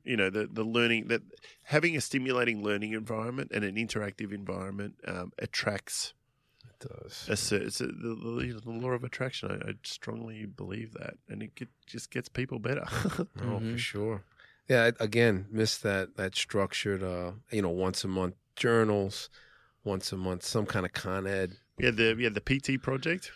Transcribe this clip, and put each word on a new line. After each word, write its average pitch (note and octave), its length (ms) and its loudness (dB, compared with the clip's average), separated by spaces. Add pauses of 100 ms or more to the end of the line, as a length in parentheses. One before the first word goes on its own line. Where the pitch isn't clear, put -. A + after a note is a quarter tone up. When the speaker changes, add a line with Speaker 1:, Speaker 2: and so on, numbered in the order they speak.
Speaker 1:
you B2 140 -2
know, F#2+ 140 4
the, G#2 180 0
the A2 160 -2
learning, A2+ 440 4
that A2+ 140 2 (400)
having E3 340 4
a C3+ 40 0
stimulating B2 640 2
learning G#2 280 0
environment A2+ 640 -4
and G#2 100 0
an G2 120 -2
interactive G#2+ 560 -2
environment, G2 640 -6 (100)
um, F2+ 320 -6
attracts - 760 -4 (680)
Speaker 2:
It - 80 -10
does. - 420 -12
Speaker 1:
a G#2+ 60 2
cer-, G2+ 260 0
it's - 180 -4
a, - 60 -2
the, - 60 -4 (220)
the, A#2 320 -4
you B2 60 -4
know, A2 80 -10
the A#2 100 -10
law A#2+ 200 -4
of A#2+ 140 -2
attraction. B2+ 460 -4
I, - 200 -6
I G2+ 120 -8
strongly A2 640 -8
believe G2+ 500 -8
that, - 200 -10 (140)
and G#2+ 140 -8
it A2 120 -12
get, B2 140 -10 (180)
just - 240 -12
gets - 180 -4
people B2+ 300 -4
better. B2 280 -2
<laughs> - 80 -4
Speaker 2:
Oh, F3+ 320 0 (120)
Speaker 3:
Mm-hmm. A2+ 340 -2
Speaker 2:
for A#2+ 60 -2
sure. G#2+ 460 -2 (440)
Yeah, A#2 220 8
I, - 20 6 (100)
again, G#2+ 480 6
missed A2 340 2
that, G2 320 0
that F#2+ 200 -2
structured, G2 640 0
uh, F2+ 300 -2 (180)
you G#2+ 120 2
know, F2+ 80 4
once F#2 340 0
a G2 40 -2
month F#2 260 0 (220)
journals, G#2+ 720 4 (540)
once F#2+ 280 -2
a F#2+ 40 -2
month, F#2 280 -2
some G#2+ 220 2
kind F#2+ 180 0
of F2+ 80 -4
Con F#2+ 340 -2
Ed. F#2+ 300 0 (220)
Speaker 1:
We - 80 2
had A#2+ 100 4
the, A2+ 180 6
we A#2+ 100 0
had A2 100 2
the G#2 60 0
P C3+ 180 2
T C3+ 200 0
project. C3+ 580 -2